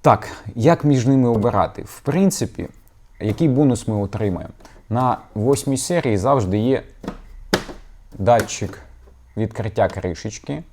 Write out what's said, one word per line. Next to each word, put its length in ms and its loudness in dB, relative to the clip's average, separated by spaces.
Так, 280 4
як 300 2
між 220 4
ними 220 4
обирати? 540 0
В 180 -16
принципі, 680 0
який 280 0
бонус 400 2
ми 80 -2
отримаємо? 560 -4
На 300 0
восьмій 420 0
серії 400 0
завжди 420 2
є 240 0
датчик 600 0
відкриття 520 -2
кришечки 840 -8